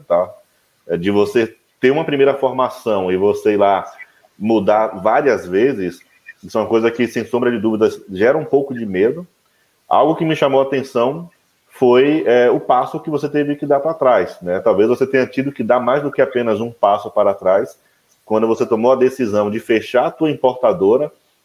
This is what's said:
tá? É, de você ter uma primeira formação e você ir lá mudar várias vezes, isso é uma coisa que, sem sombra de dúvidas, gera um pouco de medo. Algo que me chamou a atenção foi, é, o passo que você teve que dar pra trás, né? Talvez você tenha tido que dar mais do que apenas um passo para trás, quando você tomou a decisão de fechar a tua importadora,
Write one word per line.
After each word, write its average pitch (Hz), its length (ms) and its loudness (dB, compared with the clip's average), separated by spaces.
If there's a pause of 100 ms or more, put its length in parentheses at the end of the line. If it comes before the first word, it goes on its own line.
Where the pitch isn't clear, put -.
tá? 87 220 0 (580)
É, 87 100 -2
de 92 140 -2
você 104 440 0 (240)
ter 131 120 4
uma 156 140 -2
primeira 135 280 2
formação 123 760 -2
e 92 60 0
você 101 360 0
ir 104 40 0
lá 98 280 2 (520)
mudar 110 500 0 (140)
várias 110 440 0
vezes, 98 540 -2 (440)
isso 92 140 -8
é 110 40 2
uma 98 80 -4
coisa 117 200 2
que, 117 180 -2
sem 113 180 -6
sombra 123 260 -2
de 117 80 -4
dúvidas, 107 400 0 (120)
gera 113 260 2
um 151 80 -6
pouco 135 280 0
de 117 120 -8
medo. 113 420 0 (600)
Algo 147 260 2
que 165 100 -4
me 160 100 0
chamou 135 260 2
a - 20 2
atenção 135 640 -4 (400)
foi, 135 560 4
é, 123 240 4
o 113 100 2
passo 139 400 -2
que 156 100 -12
você 147 180 -4
teve 147 280 -2
que 147 100 -10
dar 143 160 2
pra 143 120 -4
trás, 113 480 0
né? 90 200 -4
Talvez 104 260 2
você 123 180 0
tenha 131 220 0
tido 135 240 -6
que 135 120 -8
dar 120 160 2
mais 127 220 0
do 143 100 -6
que 143 100 0
apenas 117 400 -2
um 120 100 -8
passo 104 400 -2
para 101 220 0
trás, 95 440 -2 (460)
quando 110 240 -2
você 113 180 -2
tomou 117 280 0
a - 20 0
decisão 110 560 0
de 110 80 -6
fechar 120 480 0
a 165 40 -8
tua 160 200 -2
importadora, 123 800 0 (340)